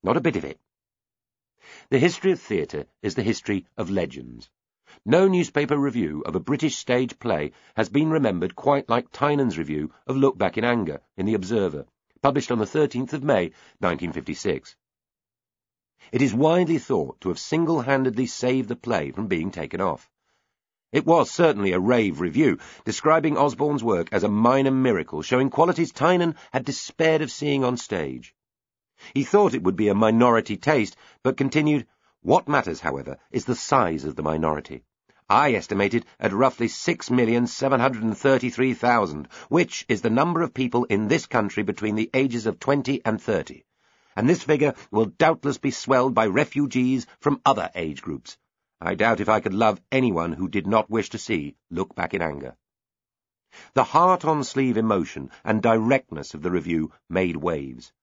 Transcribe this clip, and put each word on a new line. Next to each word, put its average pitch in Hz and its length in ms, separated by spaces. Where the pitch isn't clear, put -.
Not 101 140
a - 40
bit 131 140
of 78 100
it." 69 140
The 135 100
history 175 320
of 170 80
theatre 76 460
is 101 140
the 117 80
history 104 420
of 95 140
legends. 64 600
No 175 240
newspaper 151 500
review 110 480
of 82 100
a 120 40
British 143 380
stage 123 420
play 76 320
has 110 140
been 151 220
remembered 98 440
quite 143 320
like 120 240
Tynan's 135 460
review 76 340
of 131 100
Look 135 220
Back 92 200
in 110 60
Anger 104 380
in 95 80
The 107 80
Observer, 92 520
published 139 300
on 117 80
the 104 80
thirteenth 139 460
of 139 100
May, 98 280
nineteen 85 320
fifty-six. 73 640
It 123 100
is 127 120
widely 160 460
thought 80 420
to 92 80
have 82 100
single-handedly 135 840
saved 127 420
the 117 80
play 80 360
from 104 160
being 90 240
taken 85 280
off. 90 320
It 147 140
was 160 260
certainly 104 400
a 90 80
rave 101 400
review, 90 400
describing 156 540
Osborne's 143 480
work 90 260
as 101 140
a - 20
minor 120 420
miracle, 107 520
showing 127 280
qualities 165 440
Tynan 170 420
had - 140
despaired 160 560
of 147 100
seeing 143 320
on 123 140
stage. 69 580
He 139 100
thought 202 300
it 104 100
would 92 140
be 104 100
a 101 80
minority 110 640
taste, 135 400
but 131 140
continued, 147 500
"What 123 280
matters, 120 320
however, 67 360
is 107 140
the 123 100
size 87 480
of 76 140
the 78 60
minority. 78 600
I 127 240
estimate 101 400
it 117 120
at 98 140
roughly 120 340
six - 420
million 120 380
seven 135 320
hundred 117 240
and 110 140
thirty-three 127 560
thousand, 104 560
which - 400
is 107 140
the 113 80
number 160 320
of - 120
people 123 300
in 107 240
this 156 200
country 104 360
between 104 320
the 110 180
ages 120 320
of 107 140
twenty 139 460
and 107 160
thirty. 87 420
And 113 140
this 175 140
figure 143 320
will 110 140
doubtless 147 520
be 135 140
swelled 127 420
by 110 140
refugees 127 800
from 139 240
other 101 300
age 80 300
groups. - 340
I 92 140
doubt 110 260
if 101 80
I 110 120
could 101 160
love 107 260
anyone 90 420
who 92 140
did 98 200
not 107 200
wish 107 220
to 113 80
see 76 380
Look 90 240
Back 90 180
in 95 80
Anger." 71 340
The 127 120
heart-on-sleeve 147 920
emotion 95 540
and 107 200
directness 113 720
of 73 80
the 87 80
review 82 400
made 85 280
waves. 71 540